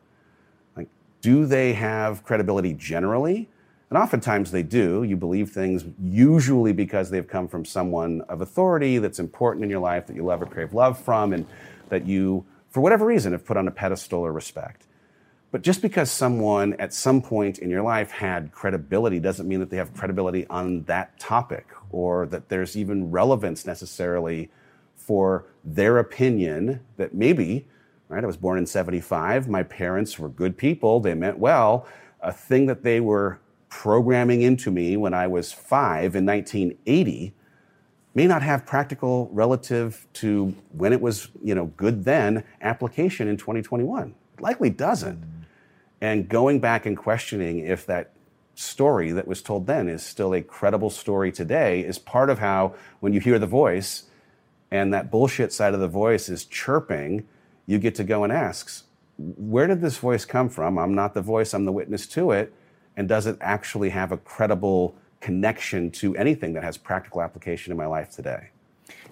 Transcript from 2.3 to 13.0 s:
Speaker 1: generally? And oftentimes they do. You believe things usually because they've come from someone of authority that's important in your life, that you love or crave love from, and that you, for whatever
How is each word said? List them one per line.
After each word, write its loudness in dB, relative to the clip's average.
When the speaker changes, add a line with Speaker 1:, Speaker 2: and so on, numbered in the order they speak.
Speaker 1:
generally? -2
And 2
oftentimes 0
they 0
do. 2
You 0
believe -2
things -2
usually 6
because 0
they've -2
come -4
from -6
someone -2
of -8
authority 2
that's -2
important -2
in -2
your -2
life, -2
that -12
you -6
love 0
or -4
crave -8
love 4
from, 0
and -4
that -2
you, 0
for 0
whatever 6